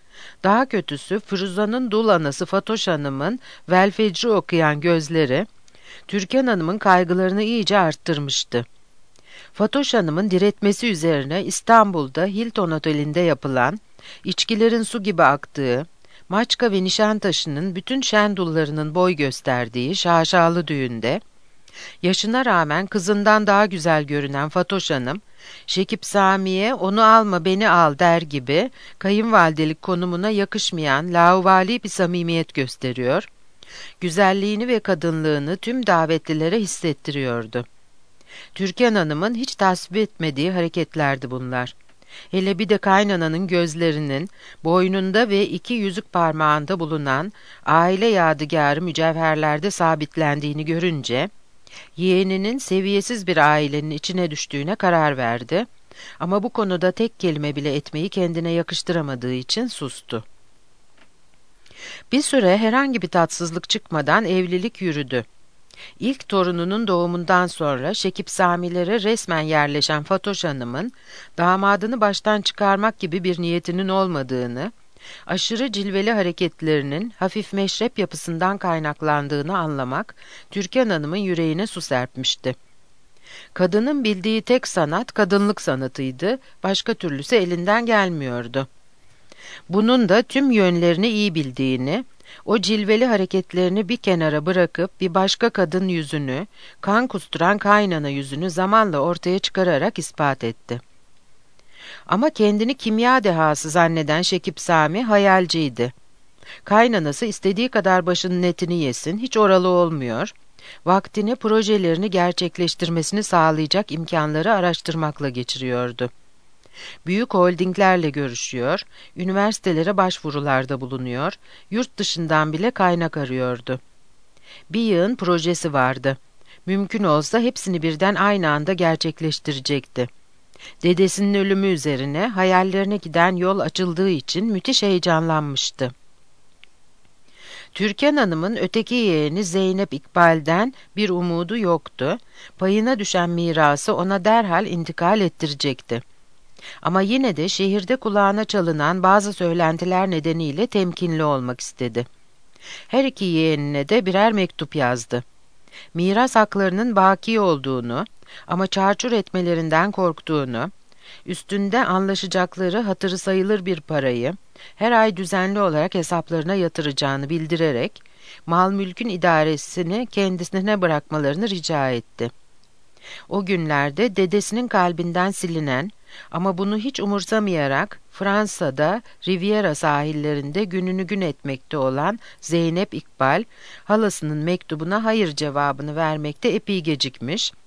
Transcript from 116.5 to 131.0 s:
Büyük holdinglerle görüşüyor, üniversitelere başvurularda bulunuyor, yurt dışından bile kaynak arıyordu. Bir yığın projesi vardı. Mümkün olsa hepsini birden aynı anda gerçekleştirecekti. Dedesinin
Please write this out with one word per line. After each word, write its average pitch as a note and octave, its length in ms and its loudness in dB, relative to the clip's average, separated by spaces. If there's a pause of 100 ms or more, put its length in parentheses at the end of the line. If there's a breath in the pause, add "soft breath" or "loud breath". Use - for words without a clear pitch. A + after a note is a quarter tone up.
Büyük G#3+ 280 0
holdinglerle F3+ 760 4
görüşüyor, C3 720 -4 (360 loud breath)
üniversitelere F#3+ 800 -2
başvurularda C#3+ 840 -2
bulunuyor, C3 520 -6 (380 loud breath)
yurt A#3+ 280 -6
dışından D#3 540 -2
bile G3 180 -2
kaynak F3 460 0
arıyordu. B2+ 640 -4 (920 loud breath)
Bir G#3+ 100 -2
yığın G#3+ 360 2
projesi E3+ 560 0
vardı. C3 460 0 (480 soft breath)
Mümkün G3 380 -2
olsa D#3 360 2
hepsini F#3+ 420 -2
birden E3 320 0
aynı F#3+ 360 2
anda D3 220 0
gerçekleştirecekti. D3+ 1400 -2 (720 loud breath)
Dedesinin F#3 520 2